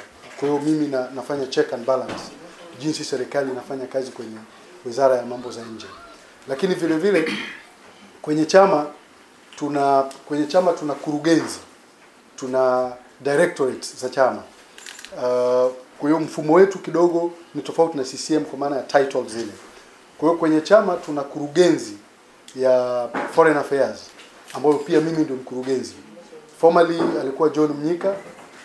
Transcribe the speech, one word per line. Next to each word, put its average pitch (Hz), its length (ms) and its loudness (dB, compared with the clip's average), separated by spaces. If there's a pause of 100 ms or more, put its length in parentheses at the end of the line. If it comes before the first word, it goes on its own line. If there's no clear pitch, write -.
(400)
Kwa 143 80 -2
hiyo, 147 120 0
mimi 151 260 0
na, 131 280 -4
nafanya 135 320 -6
check 147 260 0
and 120 140 -8
balance 131 360 -2 (580)
jinsi 151 240 -4
serikali 135 460 -4
inafanya 127 360 -10
kazi 127 240 -6
kwenye 113 260 -14 (500)
wizara 127 300 2
ya 120 100 -4
mambo 123 240 -10
za 117 120 -12
nje. 113 240 -14 (640)
Lakini 170 260 0
vile 160 220 0
vile, 170 360 0 (920)
kwenye 151 240 0
chama 156 400 6 (680)
tuna, 139 460 2 (260)
kwenye 147 180 -2
chama 180 260 2
tuna 147 220 -4
kurugenzi, 147 640 0 (800)
tuna 127 560 0 (280)
directorate 143 680 0 (120)
za 127 80 -4
chama. 127 340 2 (760)
Uh, 127 560 2 (260)
kwa 143 120 -2
hiyo, 160 100 4
mfumo 151 340 -2
wetu 190 240 6
kidogo 170 540 0 (220)
ni 147 80 -8
tofauti 165 340 0
na 135 80 -4
C 131 120 -12
C - 180 -4
M 147 100 0
kwa 135 140 -12
maana 143 180 -4
ya 123 60 -6
titles 135 500 0
zile. 110 200 -8 (680)
Kwa 151 100 2
hiyo, 170 100 2
kwenye 156 220 2
chama 180 360 4
tuna 147 260 -6
kurugenzi 147 720 0 (600)
ya 123 520 2 (260)
foreign 160 240 6
affairs, 131 420 -2 (540)
ambayo 143 200 2
pia 156 260 2
mimi 160 240 0
ndio 135 120 -6
mkurugenzi. 127 580 -6 (680)
Formerly 170 400 4 (200)
alikuwa 135 280 0
John 151 240 0
Mnyika, 170 360 -4 (560)